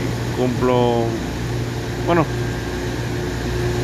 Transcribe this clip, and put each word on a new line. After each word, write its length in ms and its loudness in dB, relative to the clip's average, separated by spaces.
cumplo, 680 4
bueno, 200 4